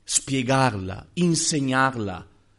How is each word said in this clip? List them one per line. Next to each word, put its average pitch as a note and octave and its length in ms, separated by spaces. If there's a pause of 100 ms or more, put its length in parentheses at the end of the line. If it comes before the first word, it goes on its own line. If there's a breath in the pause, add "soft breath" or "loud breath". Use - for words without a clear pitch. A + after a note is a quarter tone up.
spiegarla, B2 1080
insegnarla C3 1160 (320)